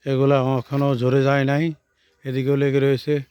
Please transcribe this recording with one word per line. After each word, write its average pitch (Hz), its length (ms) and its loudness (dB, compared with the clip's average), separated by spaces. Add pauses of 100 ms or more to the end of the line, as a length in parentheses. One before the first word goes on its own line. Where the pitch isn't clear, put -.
এগুলা 139 300 2 (220)
এখনও 139 300 -2 (120)
ঝরে 127 280 2
যায় 139 220 2
নাই, 147 140 0 (600)
এদিকেও 135 380 -2
লেগে 139 220 2
রয়েছে। 139 300 0 (160)